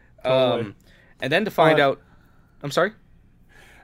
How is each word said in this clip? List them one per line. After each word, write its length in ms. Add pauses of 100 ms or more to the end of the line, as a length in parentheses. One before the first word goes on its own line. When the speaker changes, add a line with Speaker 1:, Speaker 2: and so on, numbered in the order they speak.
(240)
Speaker 1:
Totally. 360
Speaker 2:
Um, 160 (440)
and 100
then 140
to 60
find 300
Speaker 1:
Uh, 80
Speaker 2:
out, 120 (640)
I'm 80
sorry? 220 (920)